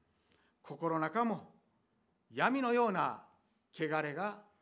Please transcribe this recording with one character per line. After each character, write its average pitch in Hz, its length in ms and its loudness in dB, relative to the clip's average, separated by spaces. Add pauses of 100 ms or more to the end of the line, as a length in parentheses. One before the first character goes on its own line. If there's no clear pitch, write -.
(600)
心 165 340 -2
の 160 40 0
中 160 260 0
も 220 240 -4 (840)
闇 202 300 2
の 240 120 2
よ 240 140 4
う 208 40 2
な 143 320 -2 (500)
汚 156 300 0
れ 147 100 -4
が 202 240 -6 (240)